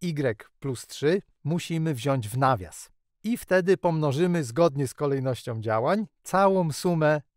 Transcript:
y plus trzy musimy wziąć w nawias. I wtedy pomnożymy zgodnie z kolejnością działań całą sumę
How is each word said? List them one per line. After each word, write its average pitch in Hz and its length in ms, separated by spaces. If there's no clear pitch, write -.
y 147 420
plus 135 280
trzy 175 360
musimy 160 500
wziąć 127 340
w 113 100
nawias. 131 520
I 233 120
wtedy 185 400
pomnożymy 160 680
zgodnie 139 440
z - 60
kolejnością 131 640
działań 120 460
całą 185 500
sumę 156 500